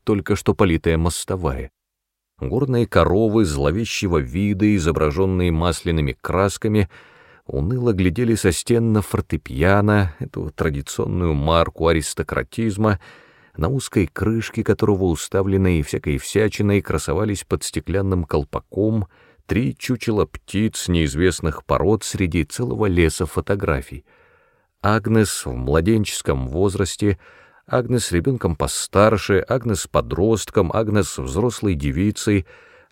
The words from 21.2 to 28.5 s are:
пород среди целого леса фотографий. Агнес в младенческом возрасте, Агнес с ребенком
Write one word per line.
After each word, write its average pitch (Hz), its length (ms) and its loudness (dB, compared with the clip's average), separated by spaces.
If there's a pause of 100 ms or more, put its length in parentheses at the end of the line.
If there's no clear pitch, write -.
пород 95 380 0
среди 90 420 -2
целого 120 420 -4
леса 87 400 2
фотографий. 78 760 -4 (800)
Агнес 107 640 2
в 65 60 -6
младенческом 76 960 0
возрасте, 95 680 0 (480)
Агнес 120 400 0
с - 60 -6
ребенком 87 440 0